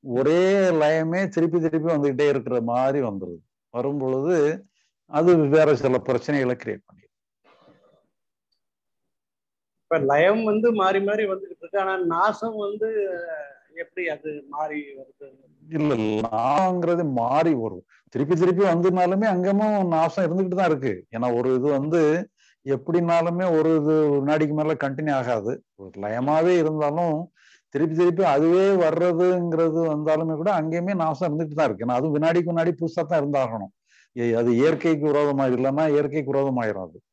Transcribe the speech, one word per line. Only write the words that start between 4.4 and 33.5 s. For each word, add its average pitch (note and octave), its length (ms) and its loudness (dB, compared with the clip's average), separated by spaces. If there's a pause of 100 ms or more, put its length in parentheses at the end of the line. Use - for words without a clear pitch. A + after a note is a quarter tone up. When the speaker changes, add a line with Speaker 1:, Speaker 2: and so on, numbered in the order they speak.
Speaker 1:
அது E3+ 260 4
வேற D3+ 400 6
சில B2+ 220 2
பிரச்சனைகளை B2 580 0
create G#2 300 -10
பண்ணிடும். - 280 -20 (2500)
Speaker 2:
இப்ப - 220 -4
லயம் D#3+ 460 2
வந்து A3 280 2
மாறி G3 300 2
மாறி G#3 240 -2
வந்துகிட்டு F#3+ 320 -8
இருக்கு, G3 220 -6
ஆனா F#3+ 160 -2
நாசம் F#3 600 -2
வந்து G#3 320 -6 (840)
எப்படி E3+ 340 -8
அது D3 400 -10
மாறி D3+ 340 -8 (140)
வருது? C3+ 320 -20 (400)
Speaker 1:
இல்ல, D3+ 260 -2
லயம்ங்கிறது C#3 1160 0
மாறி C#3 420 0
வரும். G#2+ 300 -6 (240)
திருப்பி - 260 -2
திருப்பி F3+ 300 2
வந்ததுனாலுமே F3+ 640 2
அங்கமும் G3 640 0
நாசம் E3 360 0
இருந்துகிட்டு F3+ 300 0
தான் F3+ 160 0
இருக்கு. C3 400 -2
ஏன்னா A#2 260 -2
ஒரு B2+ 180 0
இது B2+ 160 0
வந்து D#3 600 0 (360)
எப்படினாலுமே E3+ 800 0 (120)
ஒரு D#3+ 160 2
இது D#3 200 2 (160)
ஒரு C#3+ 140 2
வினாடிக்கு D3+ 300 0
மேல D3+ 200 0
continue C#3 400 -4
ஆகாது. A#2+ 500 -2 (100)
ஒரு F#2+ 160 -18 (100)
லயமாவே D3 580 0
இருந்தாலும் D#3 580 0 (520)
திருப்பி D#3 280 -2
திருப்பி F3 280 2
அதுவே E3 500 4
வர்றதுங்கிறது E3+ 1120 2
வந்தாலுமே D#3 480 0
கூட E3 160 -2 (100)
அங்கேயுமே E3+ 340 -4
நாசம் D#3+ 340 -2
இருந்துகிட்டு D3+ 260 -4
தான் D3+ 120 2
இருக்கு. G#2+ 180 -4
ஏன்னா B2 120 0
அது D3 220 0
வினாடிக்கு E3+ 340 2
வினாடி E3 200 0
புதுசா E3 340 -4
தான் D#3 160 0
இருந்தாகணும். A#2+ 500 -4 (440)